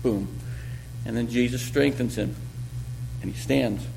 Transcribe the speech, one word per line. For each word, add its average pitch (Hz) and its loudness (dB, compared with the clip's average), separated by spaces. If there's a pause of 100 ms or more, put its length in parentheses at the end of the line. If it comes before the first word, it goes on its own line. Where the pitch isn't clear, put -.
boom. 104 4 (760)
And 113 -2
then 117 2
Jesus 123 4
strengthens 135 2
him, 101 0 (840)
and 95 -4
he - -6
stands. 123 2